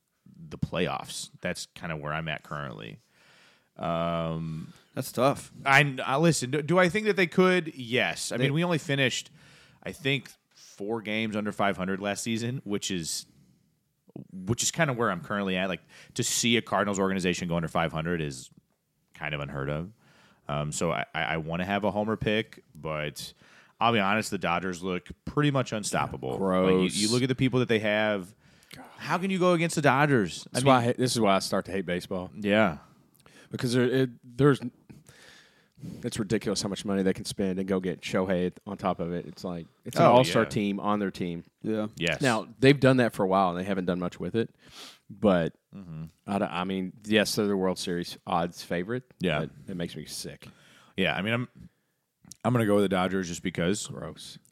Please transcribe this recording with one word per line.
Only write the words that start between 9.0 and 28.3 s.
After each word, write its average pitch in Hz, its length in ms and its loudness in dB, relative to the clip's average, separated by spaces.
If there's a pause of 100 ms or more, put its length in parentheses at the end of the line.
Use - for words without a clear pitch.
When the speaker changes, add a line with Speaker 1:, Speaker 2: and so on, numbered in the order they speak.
Speaker 1:
I 92 100 -10
think, 135 380 -4 (240)
four 110 460 -8
games 107 360 -4
under 104 160 -4
five 101 240 0
hundred 92 240 -4
last 101 220 -4
season, 117 420 -4
which 101 260 -4
is, 85 340 -4 (1080)
which 95 300 -4
is - 80 0
kinda 156 220 0
where 113 180 0
I'm 87 120 -4
currently 98 340 -2
at. 92 140 0
Like, 87 100 -6 (340)
to 123 80 -2
see 117 360 2
a 110 40 2
Cardinals 101 360 0
organization 92 500 0
go 85 80 0
under 82 120 -2
five 82 240 0
hundred 80 280 -2
is 67 300 -8 (640)
kind 76 200 -8
of 71 60 -4
unheard 71 300 -6
of. 82 200 -6 (580)
Um, 73 240 -4
so 85 180 -2
I, - 140 -2 (100)
I, 80 80 -2
I 78 160 -2
wanna 82 260 -4
have 101 200 -2
a 101 60 0
homer 107 260 -2
pick, 110 460 -4 (120)
but 76 580 -8 (480)
I'll 117 140 4
be 107 60 4
honest, 104 300 2
the 104 80 -2
Dodgers 87 440 -2
look 90 260 -6 (160)
pretty 147 260 0
much 135 220 -2
unstoppable. 73 600 -4
Like, 92 400 4
you, 92 80 4
Speaker 3:
Gross. 92 160 0
Speaker 1:
you 104 140 2
look 123 120 2
at 131 80 2
the 127 40 -2
people 127 260 2
that 120 80 2
they 113 100 4
have. 107 560 0 (640)